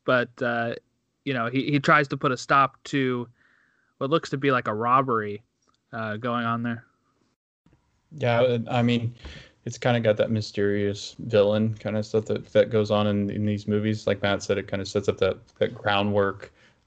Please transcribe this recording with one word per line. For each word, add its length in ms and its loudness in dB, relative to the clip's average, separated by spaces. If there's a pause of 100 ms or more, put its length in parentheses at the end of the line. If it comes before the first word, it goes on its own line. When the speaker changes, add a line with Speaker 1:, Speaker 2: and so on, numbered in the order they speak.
Speaker 1:
but, 240 2 (120)
uh, 340 -2 (500)
you 80 -2
know, 140 -2
he, 240 -2
he 80 2
tries 300 4
to 80 -4
put 140 -2
a 60 -2
stop 480 0
to 420 -2 (720)
what 100 -4
looks 220 0
to 60 -2
be, 140 2
like, 160 2
a 60 -2
robbery, 680 0 (500)
uh, 240 -6
going 280 -2
on 180 -2
there. 220 -6 (1300)
Speaker 2:
Yeah, 320 2
and, 260 0
I 120 0
mean, 340 0 (500)
it's 120 -10
kinda 220 2
got 180 2
that 140 0
mysterious 880 -2
villain 560 2
kinda 280 -4
stuff 220 -2
that, 280 -4
that 180 4
goes 200 2
on 160 2
in, 220 0
in 160 -4
these 220 -2
movies. 400 0
Like 140 0
Matt 220 2
said, 140 0
it 100 -6
kinda 180 -6
sets 240 -2
up 100 -4
that, 180 0 (220)
that 160 0
groundwork, 760 0 (360)